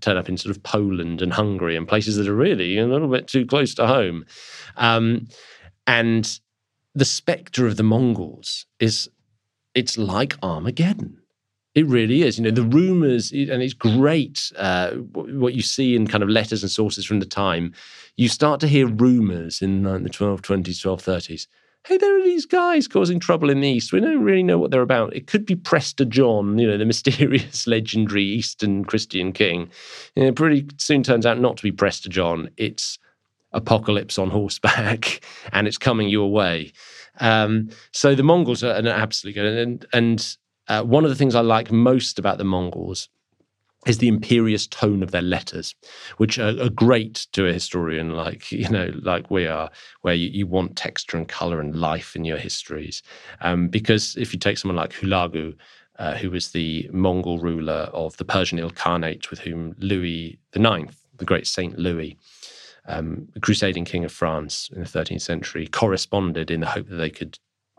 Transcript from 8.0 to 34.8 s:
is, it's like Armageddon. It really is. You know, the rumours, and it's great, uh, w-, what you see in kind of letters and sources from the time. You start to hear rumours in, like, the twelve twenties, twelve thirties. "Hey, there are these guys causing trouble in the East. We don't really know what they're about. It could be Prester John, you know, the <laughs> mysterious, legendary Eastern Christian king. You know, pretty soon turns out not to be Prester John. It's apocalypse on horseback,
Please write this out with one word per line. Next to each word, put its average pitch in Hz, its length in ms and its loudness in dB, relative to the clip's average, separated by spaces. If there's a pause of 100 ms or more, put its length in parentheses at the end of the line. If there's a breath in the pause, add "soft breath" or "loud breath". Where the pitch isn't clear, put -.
is, 113 300 0 (640)
it's 123 240 -2
like 107 460 -2
Armageddon. 117 760 -2 (560)
It 151 140 4
really 123 360 4
is. 110 140 2
You 117 60 -2
know, 110 80 2
the 117 120 2
rumours, 147 680 4
and 135 320 -2
it's 131 100 -4
great, 135 840 2
uh, 90 320 0 (240)
w-, 123 260 -6
what 123 140 2
you 123 80 -2
see 127 340 2
in 110 120 2
kind 104 160 2
of 98 60 2
letters 110 320 0
and 98 80 -2
sources 101 360 -2
from 104 160 0
the 92 40 -4
time. 87 480 -2 (440 loud breath)
You 120 100 4
start 151 320 2
to 156 80 2
hear 139 200 6
rumours 107 760 2
in, 98 240 0
like, 95 180 -2
the 92 60 -4
twelve 101 320 -2
twenties, 92 400 -2
twelve 92 200 -2
thirties. 85 460 -6 (400)
"Hey, 381 100 4
there 392 220 4
are 381 40 2
these 359 220 2
guys 349 440 2
causing 175 320 0
trouble 165 280 2
in 139 120 4
the 139 80 2
East. 120 240 0
We 190 80 4
don't 294 200 2
really 190 220 4
know 180 160 4
what - 120 0
they're 127 100 4
about. 123 340 0
It - 120 -12
could 214 180 0
be 185 100 0
Prester 156 480 0
John, 110 560 2
you 117 80 4
know, 104 100 2
the 107 80 0
<laughs> 113 80 4
mysterious, - 720 0
legendary 107 600 0
Eastern 101 580 -2
Christian 92 480 -2
king. 87 380 0 (460 loud breath)
You 135 100 4
know, 131 80 4
pretty 143 340 2 (100)
soon 143 240 2
turns 117 240 2
out 117 140 2
not 123 160 2
to - 80 -14
be 101 80 0
Prester 95 380 -2
John. 85 480 -2
It's - 420 -6 (540)
apocalypse 107 680 0
on 95 100 0
horseback, 104 960 -2 (140)